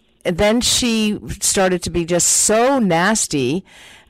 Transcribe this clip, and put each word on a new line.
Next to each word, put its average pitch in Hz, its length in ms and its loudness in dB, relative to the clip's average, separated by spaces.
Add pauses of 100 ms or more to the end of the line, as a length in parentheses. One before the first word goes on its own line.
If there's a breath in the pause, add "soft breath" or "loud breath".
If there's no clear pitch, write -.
(240)
then 208 380 2
she 220 560 0 (220)
started 185 440 0
to 190 60 -6
be 170 160 -4
just 170 220 0
so 240 520 2
nasty, 170 880 0 (440 loud breath)